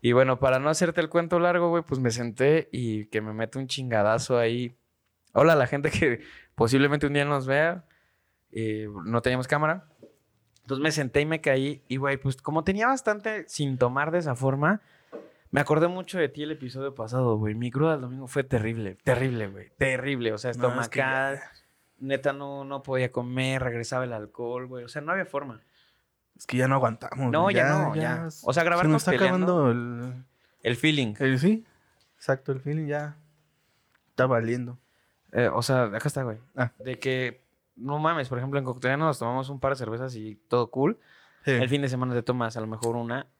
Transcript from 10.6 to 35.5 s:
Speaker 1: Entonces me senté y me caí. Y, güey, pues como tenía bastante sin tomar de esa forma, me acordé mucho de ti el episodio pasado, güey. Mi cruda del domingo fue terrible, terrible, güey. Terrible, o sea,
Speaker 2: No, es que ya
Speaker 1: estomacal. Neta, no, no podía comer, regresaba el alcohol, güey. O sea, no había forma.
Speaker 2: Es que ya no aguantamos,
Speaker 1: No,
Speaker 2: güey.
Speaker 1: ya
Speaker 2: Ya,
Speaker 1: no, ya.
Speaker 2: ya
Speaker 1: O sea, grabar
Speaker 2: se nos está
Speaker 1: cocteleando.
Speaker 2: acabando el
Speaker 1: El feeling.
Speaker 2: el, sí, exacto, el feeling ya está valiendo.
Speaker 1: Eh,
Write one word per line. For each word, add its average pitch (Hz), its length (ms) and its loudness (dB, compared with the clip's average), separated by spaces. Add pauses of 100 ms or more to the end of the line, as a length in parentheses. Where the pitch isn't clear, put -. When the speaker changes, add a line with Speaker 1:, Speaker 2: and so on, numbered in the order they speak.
Speaker 1:
Entonces 135 200 -4
me 156 100 2
senté 143 280 0
y 147 60 0
me 156 140 -2
caí. 135 480 0
Y, 127 100 -4
güey, 139 180 0
pues 135 240 -4
como 156 240 -2
tenía 202 220 0
bastante 214 640 -2
sin 139 300 -2
tomar 131 320 2
de 170 80 0
esa 156 160 -2
forma, 135 460 2 (720)
me - 100 2
acordé 156 280 4
mucho 185 300 -6
de 151 100 2
ti 147 160 -8
el 156 80 -8
episodio 135 420 -8
pasado, 120 420 0
güey. 107 180 0
Mi 120 160 -4
cruda 151 220 2
del 147 100 -2
domingo 127 240 -10
fue 139 160 -2
terrible, 113 640 -2
terrible, 120 440 0
güey. 95 280 -16
Terrible, 127 560 0
o 107 60 -6
sea, 123 160 -4
Speaker 2:
No, 123 260 0
es 117 80 -2
que - 120 -4
ya 135 340 0
Speaker 1:
estomacal. - 220 -16 (420)
Neta, 135 340 -2
no, 139 320 -10
no 139 180 -10
podía 131 300 0
comer, 131 500 -2
regresaba 123 420 -4
el 123 100 -6
alcohol, 120 520 -8
güey. 127 180 -12
O 117 40 -20
sea, 147 140 -10
no 160 100 -4
había 185 140 -2
forma. 139 340 -8 (720)
Speaker 2:
Es - 120 -20
que 127 100 -2
ya 127 100 4
no 135 100 4
aguantamos, 127 540 -2
Speaker 1:
No, 151 120 2
Speaker 2:
güey. 196 140 2
Speaker 1:
ya 131 120 4
Speaker 2:
Ya, - 60 -
Speaker 1:
no, 147 200 0
ya. 156 60 -2
Speaker 2:
ya 160 280 -4 (160)
Speaker 1:
O - 100 0
sea, 165 100 2
grabar 175 220 4
Speaker 2:
se 156 60 6
nos 147 100 4
está - 100 2
Speaker 1:
cocteleando. 180 460 4 (100)
Speaker 2:
acabando 120 480 -2
el 127 80 -14 (380)
Speaker 1:
El 120 140 0
feeling. 139 420 2
Speaker 2:
el, 135 200 4
sí, 214 260 4 (520)
exacto, 135 360 -2
el 131 80 -4
feeling 151 260 -4
ya 147 300 -6 (920)
está - 180 2
valiendo. 120 520 0 (540)
Speaker 1:
Eh, 117 200 4